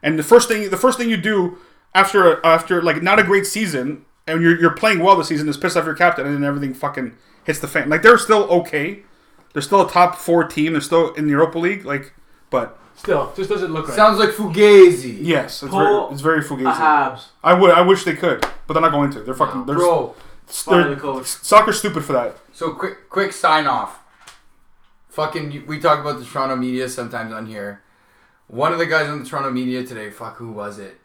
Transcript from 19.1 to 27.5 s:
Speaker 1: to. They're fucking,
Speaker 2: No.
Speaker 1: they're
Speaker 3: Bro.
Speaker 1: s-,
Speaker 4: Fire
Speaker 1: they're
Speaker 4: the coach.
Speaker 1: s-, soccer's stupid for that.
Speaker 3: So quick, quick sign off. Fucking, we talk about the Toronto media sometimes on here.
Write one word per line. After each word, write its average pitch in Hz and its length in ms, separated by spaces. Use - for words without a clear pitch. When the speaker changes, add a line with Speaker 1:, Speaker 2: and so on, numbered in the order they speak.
Speaker 1:
to. 131 100
They're 123 140
fucking, 135 260
Speaker 2:
No. 120 40
Speaker 1:
they're 139 100
Speaker 3:
Bro. 170 400
Speaker 1:
s-, - 160
Speaker 4:
Fire 175 220
Speaker 1:
they're 139 100
Speaker 4:
the 139 60
coach. 131 220
Speaker 1:
s-, - 220
soccer's 214 320
stupid 160 280
for 143 80
that. 120 240
Speaker 3:
So - 200
quick, - 360
quick 196 240
sign 156 340
off. 120 320
Fucking, 151 580
we 151 120
talk 151 200
about 143 200
the 123 60
Toronto 135 300
media 127 340
sometimes 113 440
on 110 140
here. 101 360